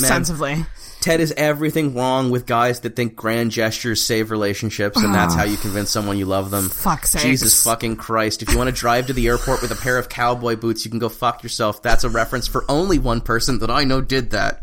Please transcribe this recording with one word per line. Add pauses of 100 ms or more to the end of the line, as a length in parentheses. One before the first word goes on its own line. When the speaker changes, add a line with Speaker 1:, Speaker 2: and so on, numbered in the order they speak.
Speaker 1:
extensively. (340)
Speaker 2:
Ted
is
everything
wrong
with
guys
that
think
grand
gestures
save
relationships,
and
that's
Speaker 1:
Oh.
Speaker 2:
how
you
convince
someone
you
love
them.
Speaker 1:
Fuck's
sakes.
Speaker 2:
Jesus
fucking
Christ.
If
you
wanna
drive
to
the
airport
with
a
pair
of
cowboy
boots,
you
can
go
fuck
yourself.
That's
a
reference
for
only
one
person
that
I
know
did
that.